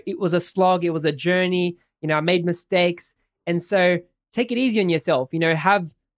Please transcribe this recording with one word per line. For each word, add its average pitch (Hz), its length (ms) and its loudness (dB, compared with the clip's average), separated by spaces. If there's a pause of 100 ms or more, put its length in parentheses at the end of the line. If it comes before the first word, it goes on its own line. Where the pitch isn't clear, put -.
it 190 100 -6
was 175 160 -2
a 175 60 2
slog, 180 460 0
it 170 60 0
was 160 140 -2
a 151 60 0
journey, 180 640 0 (260)
you 156 60 -6
know, 156 80 0
I 151 60 0
made 175 240 2
mistakes. 175 720 -2 (300)
And 175 160 -2
so 180 380 2 (320)
take 233 200 -4
it 233 60 -2
easy 247 220 2
on 185 100 2
yourself, 151 440 0
you 165 60 -2
know, 165 140 2
have, 175 400 0 (240)